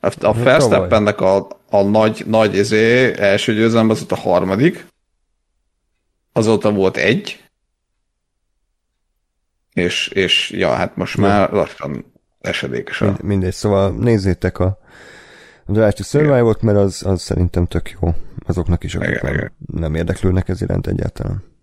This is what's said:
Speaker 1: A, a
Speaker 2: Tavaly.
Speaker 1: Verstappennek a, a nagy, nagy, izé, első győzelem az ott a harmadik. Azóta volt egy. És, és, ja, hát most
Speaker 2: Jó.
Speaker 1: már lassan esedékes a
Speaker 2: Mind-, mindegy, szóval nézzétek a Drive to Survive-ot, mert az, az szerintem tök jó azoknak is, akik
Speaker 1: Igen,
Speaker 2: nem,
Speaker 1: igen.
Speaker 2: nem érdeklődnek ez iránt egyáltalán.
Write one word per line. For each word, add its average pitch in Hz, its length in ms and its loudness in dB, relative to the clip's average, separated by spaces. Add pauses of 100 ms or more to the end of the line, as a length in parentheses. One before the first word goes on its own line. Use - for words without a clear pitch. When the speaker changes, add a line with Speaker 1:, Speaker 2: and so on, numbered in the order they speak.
Speaker 1:
A, 92 60 -4
a 98 40 0
Speaker 2:
Tavaly. 110 320 0
Speaker 1:
Verstappennek 110 760 2
a, 98 260 2 (240)
a 101 120 4
nagy, 107 440 2
nagy, 110 300 2
izé, 110 640 2
első 101 360 2
győzelem 113 360 2
az 110 120 0
ott - 100 -6
a 87 40 -2
harmadik. 98 720 0 (1500)
Azóta 107 400 2
volt 95 240 0
egy. - 460 -2 (2250)
És, - 360 -2
és, - 420 0
ja, 92 220 0
hát - 240 -2
most 87 200 -6
Speaker 2:
Jó. 107 80 0
Speaker 1:
már 101 280 2
lassan 73 520 -4 (360)
esedékes - 600 -6
a 113 40 0
Speaker 2:
Mind-, 98 180 -2
mindegy, 95 300 -2
szóval 98 400 0
nézzétek 98 680 0
a 95 200 0 (880)
Drive 101 260 2
to - 100 -6
Survive-ot, 127 600 2
mert 104 160 4
az, 98 280 0
az 95 160 0
szerintem 90 440 0
tök - 240 -4 (100)
jó 85 140 0 (320)
azoknak 87 380 -2
is, - 100 -8
akik - 140 -4
Speaker 1:
Igen, 60 160 -2
Speaker 2:
nem, - 100 -4
Speaker 1:
igen. - 180 -4 (140)
Speaker 2:
nem 78 280 -4
érdeklődnek 92 540 0
ez 95 140 -4
iránt 92 240 -2
egyáltalán. - 560 -6 (200)